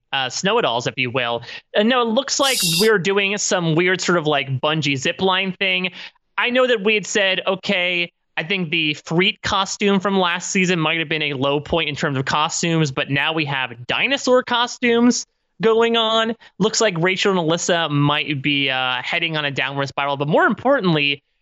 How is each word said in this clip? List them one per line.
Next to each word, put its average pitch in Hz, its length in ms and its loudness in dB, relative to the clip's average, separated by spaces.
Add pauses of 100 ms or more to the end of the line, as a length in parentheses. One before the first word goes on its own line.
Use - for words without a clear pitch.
(140)
uh, 131 160 -2
Snow-It-Alls, 143 580 0
if 127 80 -2
you 127 160 -4
will. 120 300 -2 (340)
And 214 140 4
no, 247 140 2
it 226 100 0
looks 277 260 -2
like 262 200 0 (200)
we're 214 200 4
doing 196 380 0
some 170 380 0
weird 180 240 2
sort 175 200 0
of, 147 80 -2
like, 135 340 0
bungee 151 320 0
zipline 185 640 -2
thing. 185 340 -2 (460)
I 233 140 0
know 254 160 4
that 233 160 0
we 220 100 2
had 208 120 0
said, 190 400 0
okay, 180 680 -2 (240)
I 160 60 -4
think 185 260 -4
the 156 240 0
Freet 185 480 -2
costume 196 580 0
from 196 180 0
last 180 340 0
season 180 280 2
might 160 200 0
have 151 100 -4
been 156 140 -2
a 143 100 -2
low 139 260 0
point 160 300 -2
in 143 60 -6
terms 139 220 -2
of 135 60 0
costumes, 160 680 0
but 139 180 -4
now 143 240 0
we 160 120 -2
have 127 420 -6
dinosaur 247 560 0
costumes 240 840 2 (340)
going 226 380 4
on. 226 380 0 (240)
Looks 208 200 0
like 214 200 2
Rachel 185 380 2
and 175 40 0
Alyssa 165 480 0
might 147 520 2
be, 139 280 0
uh, 127 340 -2
heading 165 320 -4
on 151 80 -2
a 143 80 -2
downward 139 360 -2
spiral. 143 280 -4
But 143 140 -2
more 294 160 4
importantly, 180 800 0 (180)